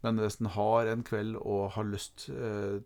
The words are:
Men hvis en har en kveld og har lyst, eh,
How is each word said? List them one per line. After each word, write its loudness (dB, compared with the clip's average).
Men 2
hvis 0
en 0
har 4
en 0
kveld -2
og 0
har 0
lyst, -6
eh, -2